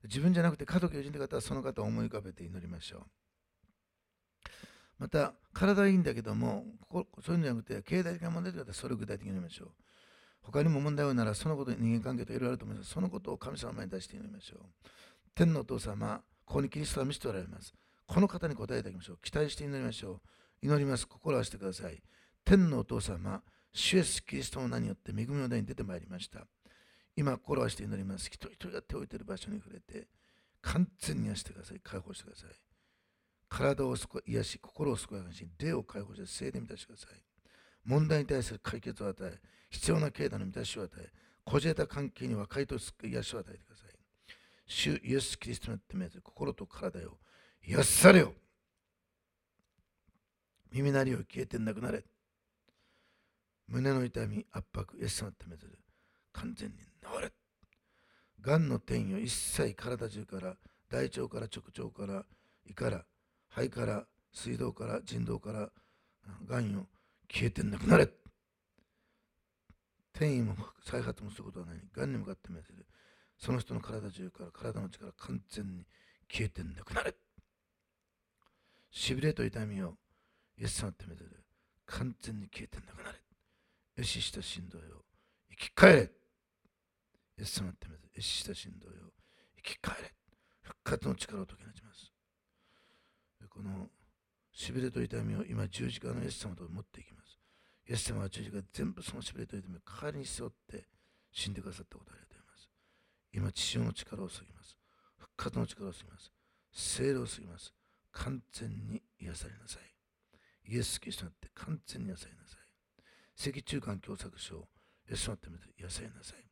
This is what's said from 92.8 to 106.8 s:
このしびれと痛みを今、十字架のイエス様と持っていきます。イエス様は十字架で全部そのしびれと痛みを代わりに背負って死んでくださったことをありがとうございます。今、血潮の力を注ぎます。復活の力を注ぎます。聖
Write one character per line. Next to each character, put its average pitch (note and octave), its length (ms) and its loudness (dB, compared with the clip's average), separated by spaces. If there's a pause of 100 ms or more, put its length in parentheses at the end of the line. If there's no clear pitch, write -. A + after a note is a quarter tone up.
こ - 120 -16
の G2 280 -8 (640)
し - 180 -8
び B2+ 100 -2
れ B2+ 100 -2
と B2 100 -2
痛 A#2 220 -2
み G#2+ 120 -2
を G#3 80 -2
今、 G#2+ 240 -2
十 G#2 220 -4
字 B1 100 -6
架 - 100 -6
の - 140 -4
イ - 40 -4
エ - 40 -4
ス - 80 -10
様 F#2+ 160 -8
と F2 140 -12
持 F2+ 120 -8
っ - 20 -12
て - 180 -20
い - 20 -18
き - 100 -20
ま - 120 -20
す。 - 140 -20 (500)
イ A#2+ 40 -2
エ - 20 0
ス A2 160 -2
様 G#2+ 100 -2
は G2 80 -2
十 G#2+ 140 -8
字 G#2 80 -8
架 G2+ 60 -6
で G2 60 -6 (100)
全 - 200 -2
部 E2+ 100 -12
そ - 120 -10
の C3 60 -8
し - 120 -8
び - 60 -12
れ - 60 -6
と - 120 -10
痛 F#2+ 100 -10
み - 80 -10
を F2 100 -16
代 A2+ 200 -10
わ D3 60 -2
り C#3+ 80 -8
に C3 60 -8
背 - 180 -8
負 A#2 60 -8
っ - 20 -12 (180)
て - 180 -14 (440)
死 - 180 -4
ん G2+ 40 -4
で F#3+ 80 -6
く G3 80 -10
だ F3+ 40 -10
さ F3 100 -14
っ - 20 -14
た - 120 -20
こ - 80 -20
と - 60 -20
を - 20 -20
あ - 40 -20
り - 40 -20
が - 60 -20
と - 80 -20
う - 20 -20
ご - 60 -20
ざ - 0 -
い - 40 -20
ま - 100 -20
す。 - 120 -20 (640)
今、 G2+ 180 0
血 - 100 -4
潮 - 220 0
の A2+ 100 0
力 - 300 -8
を F2+ 60 -6
注 - 160 -12
ぎ - 80 -20
ま - 100 -20
す。 - 140 -20 (400)
復 - 180 -20
活 - 240 -2
の A2+ 80 2
力 - 220 -8
を F2 40 -10
注 - 100 -18
ぎ F2+ 60 -20
ま - 100 -20
す。 - 120 -20 (400)
聖 - 420 0